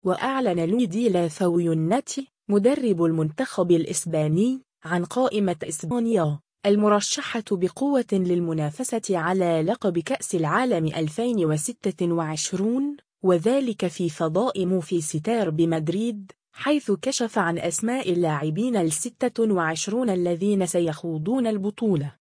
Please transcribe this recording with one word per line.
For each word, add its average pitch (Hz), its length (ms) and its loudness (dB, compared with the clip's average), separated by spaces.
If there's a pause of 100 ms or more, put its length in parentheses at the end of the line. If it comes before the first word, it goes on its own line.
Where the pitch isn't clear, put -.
وأعلن 180 600 0
لويدي 226 400 2
لافويوناتي 175 1160 0 (220)
مدرب 208 540 4
المنتخب 165 680 0
الإسباني 170 880 2 (220)
عن 175 220 -2
قائمة 202 580 0
إسبانيا 175 760 0 (260)
المرشحة 208 880 2
بقوة 233 600 0
للمنافسة 175 960 0
على 170 520 2
لقب 180 380 0
كأس - 360 -4
العالم 170 500 0
ألفين 165 600 -2
وستة 170 680 -2
وعشرون، 196 840 -2 (260)
وذلك 202 640 2
في 170 220 -2
فضاء 175 560 0
موفي 175 360 0
ستار 180 480 -2
بمدريد، 170 840 0 (220)
حيث 285 380 0
كشف 226 460 -2
عن 170 200 0
أسماء 220 540 -2
اللاعبين 170 640 0
الستة 220 760 0
وعشرون 190 560 0
الذين 185 560 2
سيخوضون 170 840 -2
البطولة. 202 760 -2